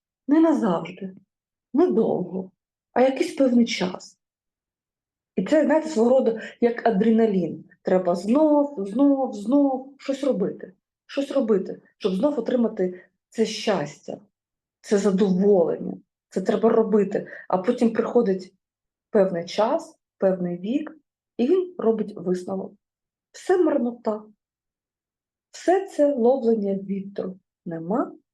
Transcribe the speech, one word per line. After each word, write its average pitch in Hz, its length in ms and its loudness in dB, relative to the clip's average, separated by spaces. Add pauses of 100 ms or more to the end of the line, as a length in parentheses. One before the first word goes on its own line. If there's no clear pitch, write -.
(280)
не 302 120 4
назавжди, 190 760 0 (560)
недовго, 185 800 0 (420)
а 247 100 2
якийсь 269 320 0
певний 240 320 4
час. - 520 -8 (1200)
І 190 80 -2
це, 294 200 2
знаєте, 311 240 0
свого 233 220 2
роду 226 280 2 (220)
як 233 260 0
адреналін. 220 760 2 (180)
Треба 180 320 2
знов, 285 720 2
знов, 262 480 2
знов 254 640 0
щось - 260 -6
робити. 202 480 -4 (340)
Щось - 240 -6
робити, 220 520 -2 (160)
щоб 190 140 -2
знов 262 260 -2
отримати 220 720 -4 (200)
це 220 180 -2
щастя, 185 720 -6 (600)
це - 180 0
задоволення. 196 1000 2 (320)
Це - 120 -6
треба 208 280 0
робити. 208 580 2 (220)
А 180 100 0
потім 226 340 0
приходить 190 600 -2 (560)
певний 180 340 0
час, 254 540 -4 (200)
певний 180 400 -2
вік, 240 380 -6 (400)
і 240 100 0
він 359 320 0
робить 208 380 -2
висновок. 180 560 -6 (600)
Все - 260 0
марнота. 240 680 -2 (1300)
Все 381 360 0
це 285 280 2
ловлення 226 600 2
вітру. 196 640 -8 (280)
Нема 175 460 -4 (220)